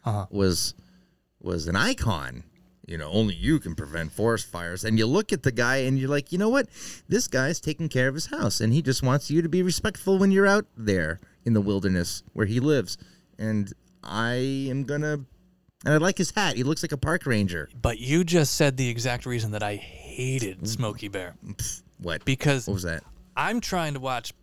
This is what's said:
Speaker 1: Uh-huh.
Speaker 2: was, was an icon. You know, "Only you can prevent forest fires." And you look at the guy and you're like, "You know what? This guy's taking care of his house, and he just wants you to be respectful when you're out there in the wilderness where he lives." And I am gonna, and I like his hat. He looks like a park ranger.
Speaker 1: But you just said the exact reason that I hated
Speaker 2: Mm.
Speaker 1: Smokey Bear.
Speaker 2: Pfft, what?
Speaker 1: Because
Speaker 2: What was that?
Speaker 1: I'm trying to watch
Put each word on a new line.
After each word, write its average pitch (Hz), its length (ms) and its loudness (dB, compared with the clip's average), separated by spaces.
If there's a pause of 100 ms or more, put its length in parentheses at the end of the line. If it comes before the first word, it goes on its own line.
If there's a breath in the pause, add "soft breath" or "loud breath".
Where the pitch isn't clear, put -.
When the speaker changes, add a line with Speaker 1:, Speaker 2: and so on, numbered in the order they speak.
Speaker 1:
Uh-huh. 104 240 -2
Speaker 2:
was, 95 420 2 (680 soft breath)
was 85 260 -4
an 87 80 0
icon. 80 680 0 (420)
You 82 120 -10
know, 76 140 -8
"Only 101 240 2
you 127 240 2
can 85 160 -6
prevent 78 380 -6
forest 110 340 0
fires." 87 380 -8
And 110 120 4
you 110 80 4
look 180 280 2
at 160 100 -4
the 135 80 4
guy 120 260 2 (100)
and 135 120 2
you're 131 100 -2
like, 143 220 -2
"You 175 60 -2
know 208 120 2
what? 262 200 2 (400 loud breath)
This 220 180 2
guy's 135 320 0
taking 156 300 -4
care 127 180 2
of 135 80 -2
his 160 120 -6
house, 180 340 -2
and 110 120 4
he 160 80 4
just 131 220 0
wants 131 260 2
you 156 120 4
to 165 80 -2
be 180 120 2
respectful 190 560 0
when 196 140 6
you're 196 160 6
out 202 180 4 (120)
there 95 420 0 (240 soft breath)
in 117 100 2
the 107 80 6
wilderness 95 640 0 (100)
where 104 120 0
he 110 160 0
lives." 135 360 0 (400 loud breath)
And 107 360 -2 (300)
I 113 320 -2 (340)
am 131 160 -4
gonna, 147 340 -2 (680)
and 147 80 4
I 156 40 6
like 180 200 2
his 185 140 0
hat. 175 240 0
He 123 80 0
looks 147 180 0
like 160 120 -4
a 139 40 -6
park 160 280 -2
ranger. 92 420 0 (140)
Speaker 1:
But 117 180 -2
you 143 240 2
just 165 320 4
said 139 220 2
the 127 100 0
exact 120 380 -4
reason 113 260 -2
that 104 120 -4
I 104 120 -4
hated 127 840 -6
Speaker 2:
Mm. - 60 -6
Speaker 1:
Smokey 107 420 -4
Bear. 92 260 -8 (100)
Speaker 2:
Pfft, - 380 -8 (160)
what? 82 240 -4
Speaker 1:
Because 135 440 0
Speaker 2:
What 101 80 0
was 87 80 -4
that? 82 200 -6 (320)
Speaker 1:
I'm 196 240 -2
trying 160 360 -4
to 135 40 -8
watch 127 440 -6